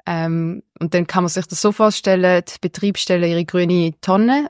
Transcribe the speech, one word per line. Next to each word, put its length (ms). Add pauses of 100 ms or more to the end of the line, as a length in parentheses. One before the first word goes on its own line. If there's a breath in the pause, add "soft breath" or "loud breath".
Ähm, 580 (160)
und 140
dann 140
kann 160
man 60
sich 160
das 160
so 100
vorstellen, 760
die 140
Betriebe 400
stellen 300
ihre 160
grüne 560
Tonne 480